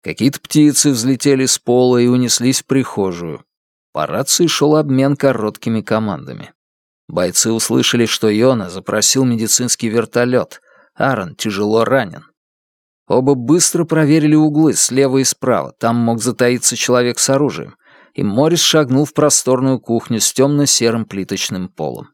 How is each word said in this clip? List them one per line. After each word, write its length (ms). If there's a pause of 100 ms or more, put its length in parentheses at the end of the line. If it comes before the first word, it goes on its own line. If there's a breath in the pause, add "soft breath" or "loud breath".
Какие-то 380
птицы 520
взлетели 540
с 140
пола 380
и 100
унеслись 540
в 40
прихожую. 760 (480)
По 140
рации 420
шёл 300
обмен 400
короткими 640
командами. 720 (560)
Бойцы 420
услышали, 540
что 240
Йона 400
запросил 560
медицинский 640
вертолёт. 720 (340 soft breath)
Аарон 400
тяжело 480
ранен. 420 (800)
Оба 260
быстро 500
проверили 520
углы 380
слева 440
и 60
справа. 540
Там 200
мог 240
затаиться 560
человек 420
с 100
оружием. 460 (380 soft breath)
И 100
Моррис 380
шагнул 440
в 80
просторную 680
кухню 420
с 100
тёмно-серым 720
плиточным 640
полом. 460